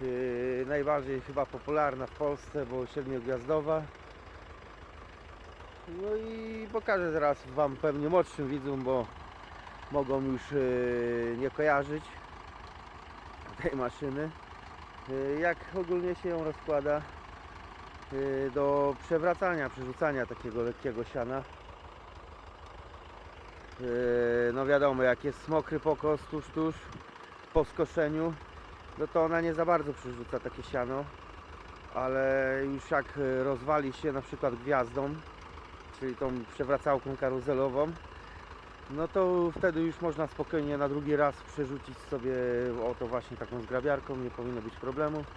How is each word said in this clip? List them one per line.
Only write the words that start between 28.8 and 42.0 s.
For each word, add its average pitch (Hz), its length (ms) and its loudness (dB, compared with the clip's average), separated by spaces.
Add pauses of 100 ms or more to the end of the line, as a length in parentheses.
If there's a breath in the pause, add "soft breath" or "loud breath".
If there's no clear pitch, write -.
no 151 100 -2
to 165 160 6
ona 165 180 4
nie 165 120 2
za 165 120 4
bardzo 151 280 4
przerzuca 120 460 -6
takie 123 240 -6
siano, 131 400 0 (920)
ale 135 600 4 (180)
już 135 180 -6
jak, 139 140 4 (120)
e, 131 260 2
rozwali 139 500 2
się 156 180 -2
na 135 100 0
przykład 135 340 -2
gwiazdą, 131 600 0 (840)
czyli 131 160 -4
tą 127 380 -2
przewracałką 135 640 2
karuzelową, 135 760 2 (1000 loud breath)
no 151 160 -2
to 180 500 6
wtedy 165 240 4
już 165 200 0
można 160 260 0
spokojnie 147 500 0
na 139 120 4
drugi 147 260 2
raz 143 200 4
przerzucić 135 640 -6
sobie 127 360 -2 (580)